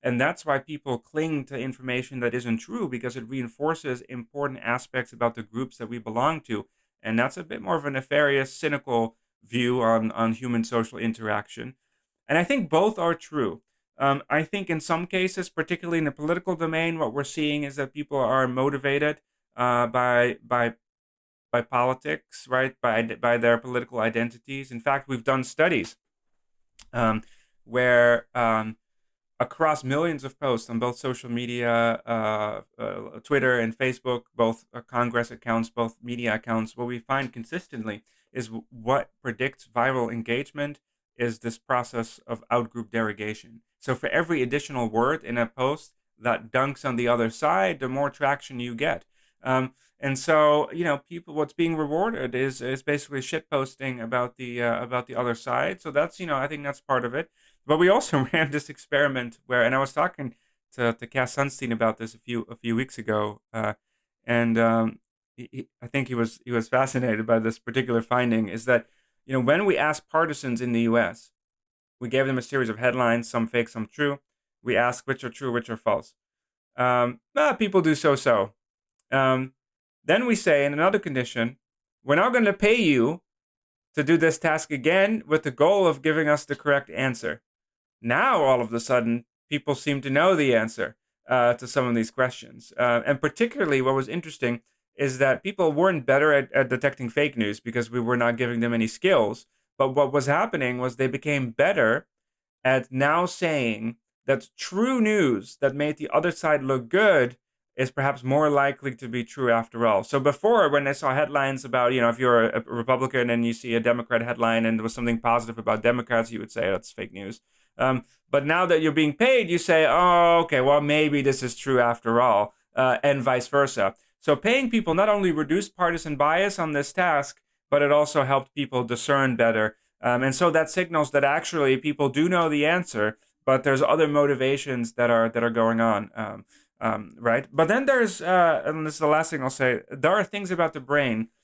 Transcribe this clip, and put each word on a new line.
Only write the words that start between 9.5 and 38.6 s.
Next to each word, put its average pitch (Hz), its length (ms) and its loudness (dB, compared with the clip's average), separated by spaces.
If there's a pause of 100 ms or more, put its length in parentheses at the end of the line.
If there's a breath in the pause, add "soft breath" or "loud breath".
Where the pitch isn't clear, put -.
on, 113 300 2
on 113 220 0
human 117 300 -4
social 113 360 -4
interaction. 113 760 -6 (520)
And 151 100 0
I 175 60 2
think 214 260 -2
both 202 300 2
are 170 160 0
true. 117 460 -6 (360)
Um, 139 320 0
I 151 140 0
think 190 260 -6
in 160 100 -2
some 170 280 -4
cases, 185 420 -4
particularly 170 480 -4
in 160 60 0
the 143 80 -2
political 170 440 -2
domain, 165 440 -2
what 120 140 -2
we're 139 100 -4
seeing 147 400 -4
is 139 140 -10
that 135 160 -6
people 143 260 -6
are 127 280 2
motivated, 135 720 -2 (340)
uh, 120 320 2
by, 123 580 2
by, 117 300 0 (760)
by 120 100 0
politics, 127 840 -4
right? 131 340 0
By, 113 200 2
by 120 360 0
their 117 200 4
political 123 420 -6
identities. 120 720 -4
In 120 80 -10
fact, 139 280 -2
we've 123 160 -6
done 131 200 0
studies, 156 520 0 (1000)
um, 110 300 0 (400 soft breath)
where, 120 720 4
um, 110 420 -2 (600)
across 151 440 0
millions 143 400 -2
of 135 160 -14
posts 123 300 -2
on 117 100 -4
both 123 180 -2
social 127 320 -8
media, 117 760 0
uh, 107 560 -4 (160)
uh, 104 460 -10
Twitter 127 360 2
and 113 180 -4
Facebook, 127 460 -4 (120)
both, 113 380 0
uh, - 80 -14
Congress 120 500 -4
accounts, 113 380 -4
both 117 340 -4
media 120 320 -4
accounts, 113 400 -4
what 120 120 -8
we 120 120 -8
find 135 320 -4
consistently 113 720 -12 (300)
is 123 140 -8
w-, 113 220 -14